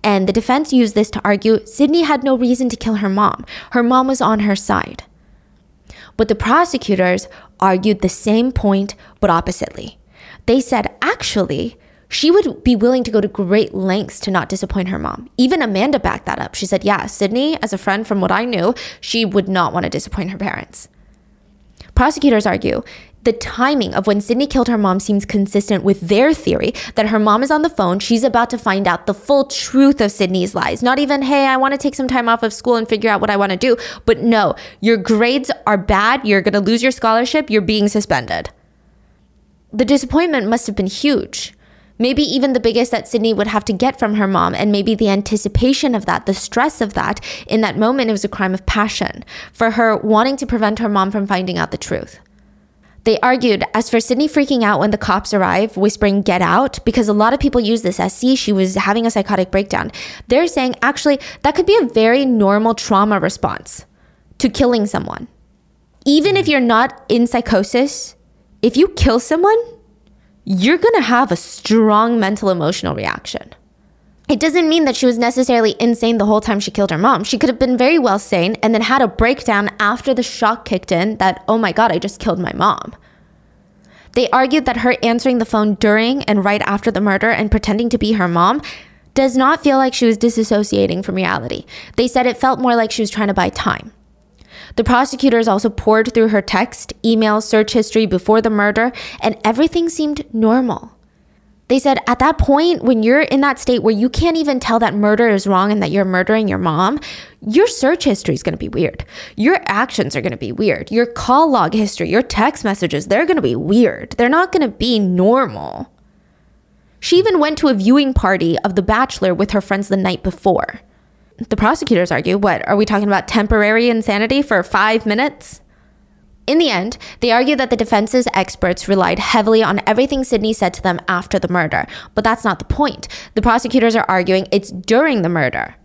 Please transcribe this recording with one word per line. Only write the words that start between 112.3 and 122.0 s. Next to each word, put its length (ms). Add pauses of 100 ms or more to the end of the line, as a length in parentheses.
messages, 420
they're 200
gonna 160
be 140
weird. 640
They're 100
not 240
gonna 160
be 320
normal." 920 (1080)
She 180
even 220
went 180
to 100
a 60
viewing 400
party 460
of 160
The 60
Bachelor 520
with 160
her 100
friends 280
the 80
night 260
before. 580 (680)
The 80
prosecutors 560